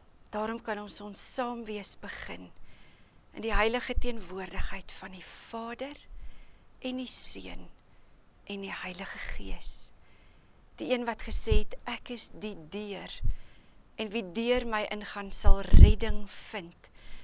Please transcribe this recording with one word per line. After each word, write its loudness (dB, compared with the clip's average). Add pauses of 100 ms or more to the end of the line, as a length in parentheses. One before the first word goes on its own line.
(300)
Daarom -8
kan -8
ons -12
ons -4
saamwees -8
begin -14 (840)
in -14
die -6
heilige 0
teenwoordigheid -4
van -16
die -18
Vader -14 (880)
en -8
die -10
Seun -8 (760)
en -12
die -12
Heilige -14
Gees. -6 (840)
Die -6
een -2
wat -8
gesê 2
het, 4 (100)
"Ek -12
is -10
die -12 (120)
deur, -12 (720)
en -8
wie -8
deur -2
my -4
ingaan, -12
sal 8
redding 10
vind, -14 (340)